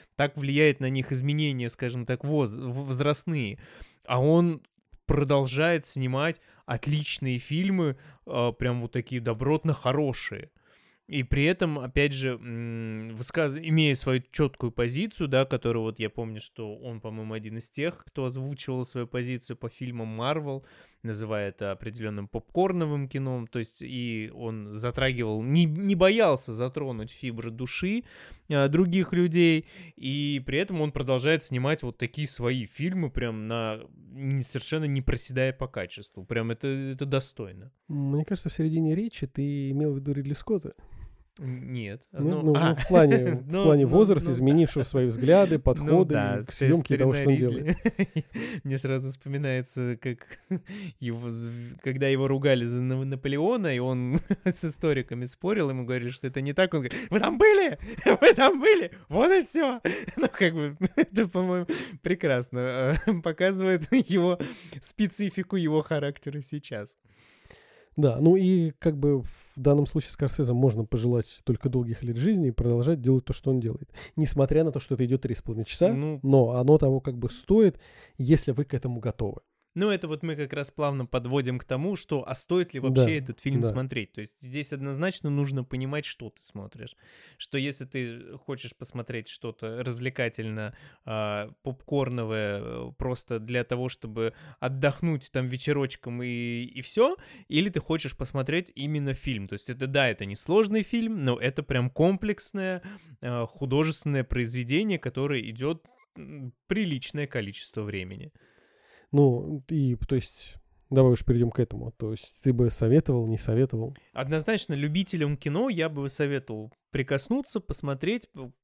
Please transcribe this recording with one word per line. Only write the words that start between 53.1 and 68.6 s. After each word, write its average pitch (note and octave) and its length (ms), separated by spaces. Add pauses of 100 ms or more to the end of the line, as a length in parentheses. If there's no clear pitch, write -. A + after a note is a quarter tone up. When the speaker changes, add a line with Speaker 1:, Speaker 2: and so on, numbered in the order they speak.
Speaker 1:
и C3 100
он B2+ 400 (140)
<laughs> - 120
с F3+ 200
историками C3+ 600
спорил, F3 440
ему B2+ 140
говорили, B2 260
что - 160
это C3 140
не C#3 140
так, F#3 200
он D#3 60
говорит: A#2+ 180 (100)
«Вы G3+ 120
там D#4+ 180
были? G4 400 (260)
<laughs> - 160
Вы E4+ 140
там C4+ 260
были? F4+ 300 (180)
Вот A3+ 220
и F#4+ 120
все!» C4+ 380 (180)
<laughs> - 180
Ну, C4+ 100 (100)
как E3+ 180
бы, D3 220 (100)
<laughs> - 100
это, G#3+ 320
по-моему, F3+ 380 (360)
прекрасно, C3 1040
э, A3 60
<laughs> E3+ 100
показывает F#3 600 (100)
его F3+ 480 (420)
специфику, G3 720
его D#3 280
характера D3 580
сейчас. B2+ 560 (1000)
Speaker 2:
Да, C#3 240
ну E3 160
и F3+ 420